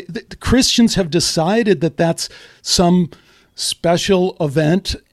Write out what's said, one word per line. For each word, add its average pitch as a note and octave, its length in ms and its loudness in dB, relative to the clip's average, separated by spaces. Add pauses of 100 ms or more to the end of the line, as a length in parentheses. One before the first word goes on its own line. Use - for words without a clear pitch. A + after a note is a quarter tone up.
the, F#3 220 -12
the - 80 -18
Christians - 580 2
have F3+ 160 -2
decided F3 720 0
that E3 160 -4
that's E3 320 -2 (320)
some F3+ 480 2 (460)
special F3+ 840 -2
event, D#3 560 0 (180)